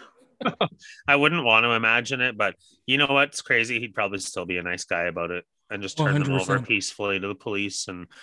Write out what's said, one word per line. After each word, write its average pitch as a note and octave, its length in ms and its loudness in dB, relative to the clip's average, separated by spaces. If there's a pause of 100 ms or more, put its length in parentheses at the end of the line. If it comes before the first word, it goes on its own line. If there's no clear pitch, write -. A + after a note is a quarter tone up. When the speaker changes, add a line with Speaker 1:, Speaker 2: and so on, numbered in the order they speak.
(420)
Speaker 1:
<laughs> - 680 -4
I C#3+ 80 6
wouldn't D3+ 300 4
want A2+ 200 6
to A#2+ 60 2
imagine A#2 500 0
it, B2 160 -2
but G2+ 180 0 (300)
you C3+ 120 2
know D3 100 6
what's C#3 340 2
crazy? A#2 380 0
He'd A2 140 -8
probably G2+ 260 -2
still F2+ 260 -8
be F2+ 120 -4
a F2 60 -4
nice F2 220 -4
guy E2+ 180 -2
about E2+ 280 -4
it F2 140 -8 (240)
and G2+ 120 -8
just F#2+ 180 -6
Speaker 2:
Oh, D3+ 60 2
Speaker 1:
turn C#3 100 2
them D3 160 2
over C3+ 60 0
Speaker 2:
hundred A2+ 80 0 (140)
percent. A#2 80 -6
Speaker 1:
peacefully G2+ 520 -2
to G2 80 -6
the G2+ 80 -6
police. G2+ 520 -6
And F2+ 200 -12 (160)